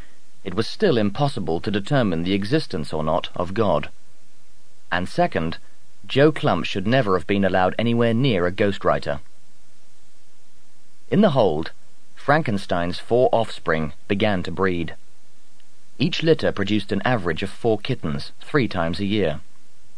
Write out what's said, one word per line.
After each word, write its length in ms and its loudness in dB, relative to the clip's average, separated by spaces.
it 80 -4
was 160 0
still 300 2
impossible 600 0
to 100 -2
determine 540 2
the 100 2
existence 580 0
or 100 0
not 320 0
of 200 -2
God. 340 2
And 160 -2
second, 480 0
Joe 240 6
Klump 360 0
should 200 -2
never 300 4
have 100 0
been 160 2
allowed 360 4
anywhere 340 2
near 340 2
a 60 2
ghostwriter. 680 0
In 120 4
the 80 6
hold, 420 2
Frankenstein's 840 0
four 340 4
offspring 640 0
began 340 2
to 80 -4
breed. 440 0
Each 280 0
litter 260 4
produced 400 0
an 140 0
average 400 0
of 60 -4
four 280 2
kittens, 600 -2
three 260 2
times 320 0
a 60 0
year. 340 2